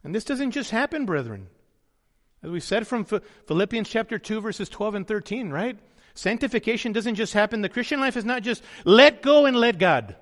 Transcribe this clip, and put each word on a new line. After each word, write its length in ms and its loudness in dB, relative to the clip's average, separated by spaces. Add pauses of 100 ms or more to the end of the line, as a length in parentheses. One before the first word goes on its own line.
And 100 -10
this 120 -4
doesn't 260 -4
just 200 -6
happen, 340 -4
brethren. 420 -6 (960)
As 80 -10
we 80 -6
said 260 -2
from 200 -4
Ph-, 180 -4 (240)
Philippians 420 -2
chapter 300 -4
two, 220 -6
verses 280 -8
twelve 260 -6
and 120 -8
thirteen, 420 -6
right? 300 -6 (340)
Sanctification 760 -2
doesn't 240 -2
just 180 -4
happen. 280 2
The 80 -2
Christian 320 -4
life 160 -2
is 80 -6
not 180 -4
just 180 -4 (220)
let 380 8
go 240 6
and 100 2
let 240 2
God. 420 2